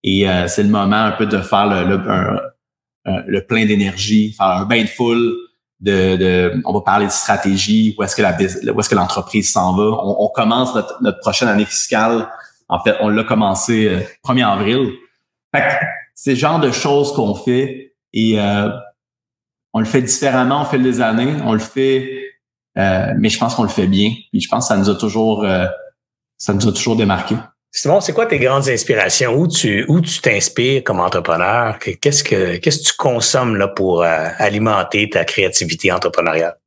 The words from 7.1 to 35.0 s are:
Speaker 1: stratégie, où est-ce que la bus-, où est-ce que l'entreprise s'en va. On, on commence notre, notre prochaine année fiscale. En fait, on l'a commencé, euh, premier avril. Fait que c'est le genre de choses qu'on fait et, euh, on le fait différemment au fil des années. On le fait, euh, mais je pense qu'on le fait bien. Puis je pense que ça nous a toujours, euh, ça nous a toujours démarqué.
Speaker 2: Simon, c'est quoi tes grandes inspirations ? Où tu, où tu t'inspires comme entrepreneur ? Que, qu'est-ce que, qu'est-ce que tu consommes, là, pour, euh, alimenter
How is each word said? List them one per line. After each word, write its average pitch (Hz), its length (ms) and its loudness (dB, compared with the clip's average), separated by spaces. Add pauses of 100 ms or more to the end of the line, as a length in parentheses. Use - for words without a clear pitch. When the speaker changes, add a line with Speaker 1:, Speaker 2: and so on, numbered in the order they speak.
Speaker 1:
stratégie, 101 840 2
où 104 60 -4
est-ce - 120 -2
que 113 60 0
la 92 120 2
bus-, 92 300 -2
où 110 160 -2
est-ce 104 80 0
que - 60 2
l'entreprise 98 580 0
s'en 92 240 2
va. 101 80 2
On, 101 420 0
on - 40 0
commence 123 460 0
notre, - 260 -4
notre 104 200 0
prochaine 110 280 0
année 104 160 2
fiscale. 113 640 0 (400)
En - 140 0
fait, 107 180 2
on 107 80 2
l'a 107 140 2
commencé, 107 640 2
euh, 90 120 0 (220)
premier 127 220 0
avril. 107 480 0 (600)
Fait - 100 0
que 143 100 0 (400)
c'est - 200 -2
le 123 40 0
genre 156 220 0
de 139 100 2
choses 143 440 0
qu'on 104 200 0
fait 131 640 -4 (180)
et, 110 260 2
euh, 104 300 0 (1040)
on 110 60 -2
le 110 60 2
fait 127 180 2
différemment 131 580 0
au 143 40 -2
fil 131 180 0
des 123 180 0
années. 117 320 0 (120)
On 113 80 0
le 107 60 2
fait, 135 520 -2 (680)
euh, 95 400 0
mais 107 120 2
je - 100 -2
pense 120 160 -2
qu'on 117 80 0
le 98 60 -2
fait 95 180 0
bien. 101 240 2 (180)
Puis 104 120 -2
je - 80 -6
pense 117 160 0
que 107 100 2
ça - 20 2
nous 98 120 2
a 98 60 2
toujours, 107 500 0
euh, 92 200 0 (720)
ça - 160 -2
nous 101 140 2
a 101 60 2
toujours 113 220 0
démarqué. 104 420 0 (360)
Speaker 2:
Simon, 180 280 2
c'est - 100 -4
quoi 226 140 0
tes 165 120 0
grandes 135 300 2
inspirations ? 113 680 0
Où 143 140 2
tu, 113 400 0
où 170 140 4
tu - 180 -2
t'inspires 123 640 0
comme 98 160 -2
entrepreneur ? 90 800 0
Que, 98 120 -8
qu'est-ce 143 300 0
que, 92 360 0
qu'est-ce 143 220 0
que - 120 2
tu - 60 -8
consommes, 120 580 0
là, 98 140 0
pour, 92 340 0
euh, 80 240 2 (100)
alimenter 104 720 0